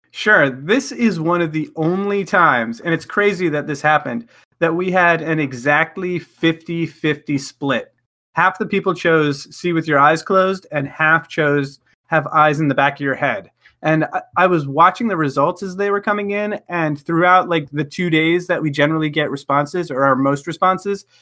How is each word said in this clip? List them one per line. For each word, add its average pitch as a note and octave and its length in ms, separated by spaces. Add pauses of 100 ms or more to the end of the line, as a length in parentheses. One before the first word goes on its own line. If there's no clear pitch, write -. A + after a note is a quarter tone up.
(100)
Sure. G#3 400
This D#3+ 420
is A3+ 280
one E3+ 220
of D#3+ 100
the D#3 240
only F#3+ 480
times, B2+ 560
and E3 140
it's D3 100
crazy F#3+ 440
that D3 180
this D3 160
happened, D3 460 (320)
that E3 140
we F3+ 160
had E3+ 320
an D#3 180
exactly D3+ 800
fifty E3 680
fifty D3+ 520
split. C3+ 540 (420)
Half F#3 240
the G#3 80
people F#3+ 280
chose D#3 600
see F3+ 160
with D#3+ 140
your D3+ 120
eyes D#3 240
closed, F#3+ 500
and C#3 160
half D#3+ 400
chose C#3+ 500 (280)
have D3+ 220
eyes D3+ 320
in D#3 80
the C3+ 60
back C#3 200
of C#3 60
your C#3 140
head. B2 360 (340)
And D#3 220
I, - 160 (140)
I F3+ 120
was E3 180
watching D#3 420
the G3 80
results D3 460
as F#3 140
they G3+ 140
were G3+ 100
coming G#3 320
in, G#3 260 (100)
and D#3 320
throughout, F3 480
like, E3 220
the C#3+ 140
two F3 260
days E3 380
that E3+ 140
we D#3 80
generally D3+ 400
get D3 200
responses C#3+ 600
or C3 140
our C3+ 120
most C#3 320
responses, F#3 560 (180)